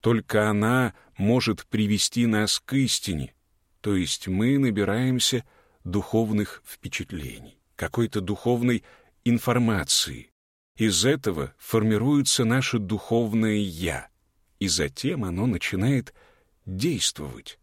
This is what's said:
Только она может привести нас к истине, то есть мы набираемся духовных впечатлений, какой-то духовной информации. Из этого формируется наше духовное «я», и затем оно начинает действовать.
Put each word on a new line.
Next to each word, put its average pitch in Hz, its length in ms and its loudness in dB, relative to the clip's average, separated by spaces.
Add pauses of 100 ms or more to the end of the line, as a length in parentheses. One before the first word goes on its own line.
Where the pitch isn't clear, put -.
Только 107 480 2
она 110 460 2 (220)
может 110 500 2
привести 107 600 0
нас 107 380 0
к - 100 -6
истине, 101 600 -2 (460)
то 104 160 0
есть 87 320 -4
мы 113 300 2
набираемся 120 880 0 (380)
духовных 104 800 0
впечатлений, - 960 -12 (160)
какой-то 107 460 -2
духовной 117 640 0 (400)
информации. 113 1040 0 (460)
Из 101 280 2
этого 110 540 0
формируется 117 840 2
наше 123 340 2
духовное 110 760 0
«я», 85 520 -4 (520)
и 98 80 0
затем 110 560 -2
оно 92 220 -2
начинает 113 680 -2 (500)
действовать. 95 1000 -4